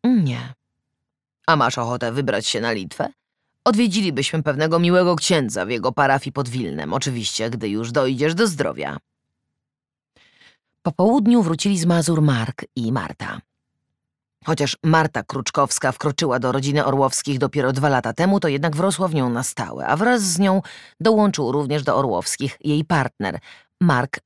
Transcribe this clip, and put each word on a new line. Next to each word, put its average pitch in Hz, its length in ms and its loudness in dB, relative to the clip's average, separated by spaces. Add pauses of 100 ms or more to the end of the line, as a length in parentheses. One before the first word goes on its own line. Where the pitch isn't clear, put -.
"Nie". 131 500 0 (920)
"A 165 100 4
masz 123 220 0
ochotę 120 340 -4
wybrać 127 340 -2
się 113 140 -2
na 113 120 -2
Litwę? 101 360 -6 (560)
Odwiedzilibyśmy 185 800 0
pewnego 156 360 0
miłego 175 380 4
księdza 113 500 0
w 107 40 -6
jego 123 220 -2
parafii 135 400 0
pod 131 160 -6
Wilnem, 82 460 -6
oczywiście, 117 560 -4
gdy 113 180 -6
już 113 240 -4
dojdziesz 135 420 0
do 214 120 2
zdrowia". 73 520 -4 (1800)
Po 165 100 -2
południu 226 500 4
wrócili 180 360 0
z 165 60 -2
Mazur 170 380 2
Mark 123 420 0 (120)
i 117 160 -2
Marta. - 480 -6 (1040)
Chociaż 143 380 -2
Marta 156 400 2
Kruczkowska 135 680 -2
wkroczyła 143 460 -2
do 127 140 0
rodziny 139 320 0
Orłowskich 135 540 0
dopiero 131 340 0
dwa 135 160 0
lata 123 240 0
temu, 196 280 2
to 175 80 0
jednak 143 280 -2
wrosła 185 320 0
w 160 60 -2
nią 131 160 0
na 120 120 -2
stałe, 69 440 -8
a 147 100 2
wraz 226 260 2
z 175 160 0
nią 190 240 4 (380)
dołączył 196 520 2
również 143 300 -2
do 139 140 0
Orłowskich 127 680 -2
jej 151 200 0
partner, 127 540 -2 (420)
Mark 131 460 2